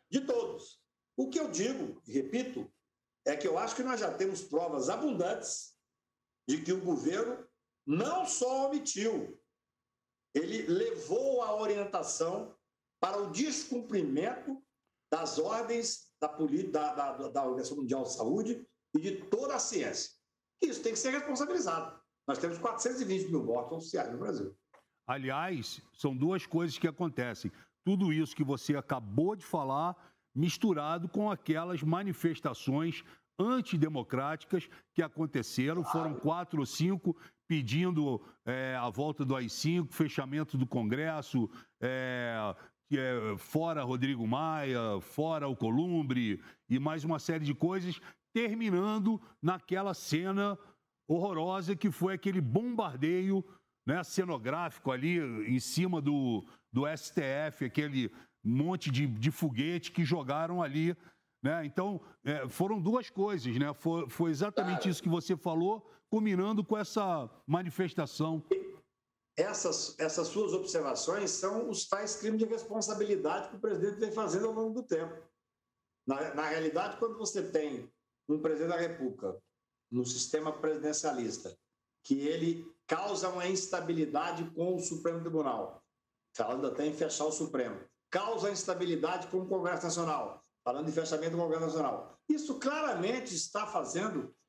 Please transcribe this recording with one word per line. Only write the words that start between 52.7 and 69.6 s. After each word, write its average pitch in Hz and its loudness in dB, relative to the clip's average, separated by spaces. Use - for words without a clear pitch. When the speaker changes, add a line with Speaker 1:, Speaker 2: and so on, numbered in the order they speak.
Speaker 2:
né, 165 2
cenográfico 151 -2
ali 156 2
em 127 4
cima 170 2
do, 135 2
do 135 2
S 156 -4
T 170 2
F, 139 0
aquele 131 0
monte 147 2
de, 135 2
de 117 2
foguete 156 0
que 170 2
jogaram 165 0
ali, 160 2
né? 156 2
Então, 185 -2
é, 139 -2
foram 196 0
duas 220 2
coisas, 160 0
né? 143 2
Foi, 165 -2
foi 165 2
exatamente 185 0
Speaker 1:
Claro. 196 0
Speaker 2:
isso 165 -2
que 170 2
você 170 2
falou, 175 0
culminando 208 4
com 214 0
essa 180 0
manifestação. 160 0
Speaker 1:
Essas, - -2